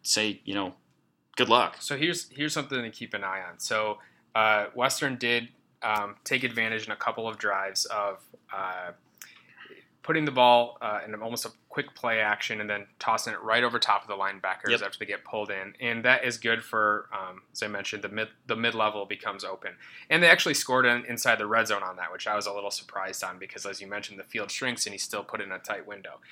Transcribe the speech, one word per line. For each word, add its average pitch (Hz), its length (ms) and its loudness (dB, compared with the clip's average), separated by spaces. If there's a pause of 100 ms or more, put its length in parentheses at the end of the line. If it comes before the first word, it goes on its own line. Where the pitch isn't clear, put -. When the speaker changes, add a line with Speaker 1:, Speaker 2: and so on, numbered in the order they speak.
Speaker 1:
say, 107 420 0
you 98 100 -6
know, 95 200 -4 (640)
good 123 140 4
luck. 113 300 6
Speaker 2:
So 139 180 -4
here's, 165 320 -2
here's 147 240 -4
something 135 280 -2
to 113 80 -6
keep 110 220 -12
an 101 100 -4
eye 95 200 -4
on. 87 160 -14
So, 107 400 -2 (360)
uh, 107 400 6
Western 131 420 2
did, 120 320 0 (340)
um, 104 420 -2
take 127 180 0
advantage 113 440 -2
in 110 60 -4
a 101 40 -8
couple 113 320 -4
of 110 80 -6
drives 98 480 -2
of, 101 340 -4 (340)
uh, 92 400 -6 (1120)
putting 160 220 2
the 147 60 0
ball, 120 500 8
uh, 104 240 -2
in 107 120 -12
almost 117 280 -6
a 113 60 -8 (180)
quick - 280 -6
play 113 240 0
action 107 400 0
and 104 100 -4
then 101 160 -4 (140)
tossing 131 320 0
it 95 100 -8
right 110 220 4
over 120 140 2
top 107 240 2
of - 60 -14
the 104 60 -4
linebackers 98 560 -2
Speaker 1:
Yep. 117 120 2
Speaker 2:
after 98 180 -6
they 110 40 -8
get 98 200 -6
pulled 107 260 -4
in. 98 300 -8
And 117 240 -2
that 127 200 6
is 117 140 -2
good 113 240 0
for, 107 500 2
um, 95 300 -8 (100)
as - 100 -8
I 110 40 -2
mentioned, 101 380 -6
the 104 40 -4
mid, 107 200 -4 (180)
the 117 80 -2
mid-level 110 520 0
becomes 101 360 -6
open. 95 300 -8 (360)
And 165 140 4
they 170 60 10
actually 170 260 6
scored 127 320 4
in, 120 200 4
inside 117 320 2
the 104 80 -2
red 110 200 4
zone 101 160 0
on 92 140 -6
that, 90 160 -6
which 95 160 -8
I 104 80 2
was 104 100 -2
a 101 80 -2
little 101 160 -4
surprised 95 540 -8
on 90 160 -8
because, 95 260 -12
as 98 140 -8
you 98 80 -14
mentioned, 101 320 -10
the 95 40 -14
field 104 280 -6
shrinks 123 340 -4
and 104 60 -8
he 95 60 -10
still 104 260 -6
put 107 160 -6
in 98 100 -8
a 95 80 -6
tight 98 300 -8
window. 95 320 -14 (120)